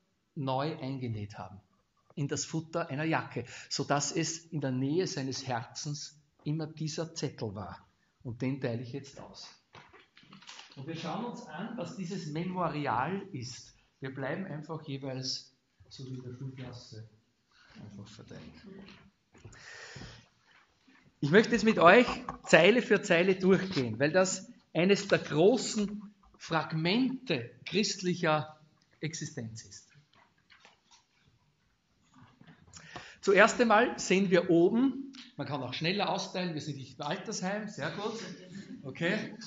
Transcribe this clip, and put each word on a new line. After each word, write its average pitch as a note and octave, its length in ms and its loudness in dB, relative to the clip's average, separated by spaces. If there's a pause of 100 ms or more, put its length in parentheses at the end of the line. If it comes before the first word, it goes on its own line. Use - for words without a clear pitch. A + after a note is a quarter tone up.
(360)
neu C3+ 440 -2
eingenäht B2 580 -6
haben G2 220 -12 (560)
in C#3+ 140 -2
das C#3+ 160 -4
Futter E3 420 -4
einer C#3 160 -4
Jacke, D3+ 400 -2 (260)
sodass C#3+ 440 0
es D#3+ 240 -2
in - 240 -8
der C3+ 100 0
Nähe C#3 340 0
seines C3 400 -6
Herzens C3 720 -6 (280)
immer D3+ 220 -2
dieser D#3+ 460 -6
Zettel A#2+ 420 -6
war. - 300 -12 (360)
Und A#2+ 200 -10
den C3+ 180 -2
teile B2 220 -4
ich A#2+ 100 -12
jetzt - 280 -12
aus. - 280 -16 (1300)
Und C#3 120 -12
wir E3 80 -6
schauen G3+ 300 -6
uns - 220 -10
an, A#3 300 -10
was - 180 -8
dieses F3+ 320 -6
Memorial D#3 920 -2 (100)
ist. - 420 -12 (280)
Wir C3 120 -10
bleiben C#3+ 320 -6
einfach D3+ 380 -10
jeweils C3 720 -8 (320)
so C3+ 180 -16
wie B2+ 100 -10
in B2 80 -12
der B2 100 -12
Schulklasse A#2+ 720 -14 (760)
einfach G2+ 260 -14
verteilen. - 340 -18 (2750)
Ich C#3+ 100 0
möchte A3 220 6
jetzt G#3 100 2
mit G#3+ 160 4
euch G3 280 10 (360)
Zeile G3 380 8
für - 200 4
Zeile F#3 340 4
durchgehen, D3+ 640 2
weil D3 120 2
das F#3 400 2 (220)
eines F#3 340 4
der E3 120 4
großen G3+ 920 2 (240)
Fragmente D#3+ 1120 0 (140)
christlicher F3 920 0 (400)
Existenz C3+ 640 -8
ist. - 240 -20 (3250)
Zuerst G3+ 380 8
einmal A3+ 400 6
sehen F#3+ 300 4
wir F3+ 200 6
oben, A3+ 600 4 (240)
man C#3 100 -6
kann C#3 160 -4
auch B2 120 -8
schneller F#3 360 0
austeilen, F3+ 440 -4
wir D3 80 -6
sind C#3 160 -6
nicht C3 200 -14
im D3 80 -6
Altersheim, G3 640 -4
sehr D3 240 -6
gut. G#3 220 -6 (680)
Okay, E3+ 520 -2 (120)